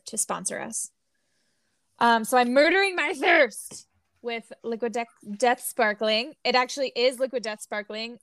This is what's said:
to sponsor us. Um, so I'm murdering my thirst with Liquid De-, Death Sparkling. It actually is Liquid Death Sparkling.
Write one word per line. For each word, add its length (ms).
to 100
sponsor 440
us. 300
Um, 260
so 140
I'm 160
murdering 420
my 160
thirst 760
with 280
Liquid 320
De-, 100
Death 260
Sparkling. 720
It 100
actually 420
is 220
Liquid 240
Death 180
Sparkling. 640